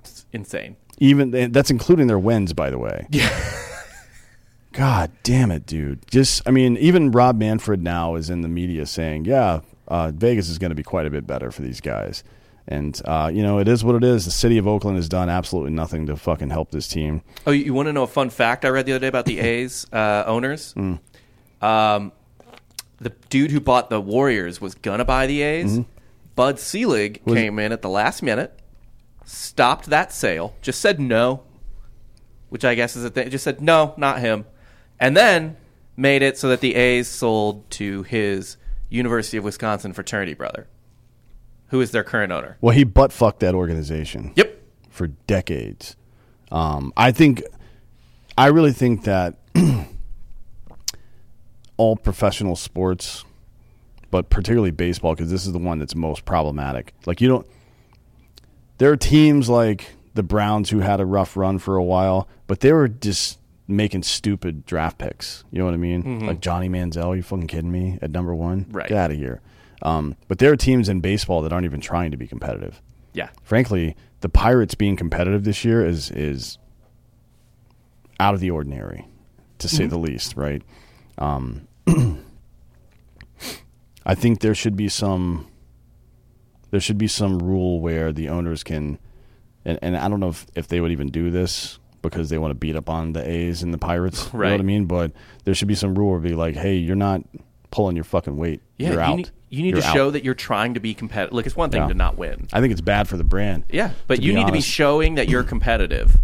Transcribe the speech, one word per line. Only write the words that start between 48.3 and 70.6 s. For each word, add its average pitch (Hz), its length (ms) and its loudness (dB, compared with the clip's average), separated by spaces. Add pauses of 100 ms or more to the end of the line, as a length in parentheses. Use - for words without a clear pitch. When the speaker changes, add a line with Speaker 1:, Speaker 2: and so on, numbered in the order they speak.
Speaker 2:
I 131 80 8
really 151 260 6
think 120 320 2
that 92 300 0 (200)
<clears throat> 139 320 4 (1900)
all 113 200 4
professional 98 600 0
sports, - 680 -4 (840)
but 92 200 0
particularly 101 400 2
baseball, 85 460 -2
'cause 82 140 -4
this 92 160 -2
is 95 60 -4
the 87 60 -4
one 85 200 -2
that's 73 160 -8
most 80 300 -4
problematic. 71 680 -4 (120)
Like, 87 140 -2
you 123 80 6
don't, 123 180 2 (1300)
there 135 140 6
are 147 40 4
teams 147 520 6
like 117 460 2 (200)
the 107 80 0
Browns 104 480 0
who 107 100 2
had 98 200 2
a 95 60 0
rough 95 300 0
run 95 220 0
for 95 180 -2
a 92 60 2
while, 92 460 2 (180)
but 101 140 -4
they 139 120 6
were 156 160 6
just 107 500 -4 (280)
making 101 360 0
stupid 90 640 -4
draft 80 320 -4
picks. - 520 -12
You - 80 -6
know 92 60 0
what 87 100 0
I 85 40 -2
mean? 87 240 -2
Speaker 1:
Mm-hmm. 113 240 -6
Speaker 2:
Like 85 140 -4
Johnny 90 280 -4
Manziel, 87 380 -4
are 92 100 -2
you 92 60 -4
fucking 90 240 -6
kidding 82 260 -6
me? 90 300 -4
At 80 80 -6
number 87 240 -4
one? 87 360 -4
Speaker 1:
Right. 101 180 -8
Speaker 2:
Get 104 100 0
outta 82 160 0
here. 64 260 -8 (420)
Um, 78 340 -2 (120)
but 92 100 -4
there 139 140 8
are 143 40 6
teams 123 320 4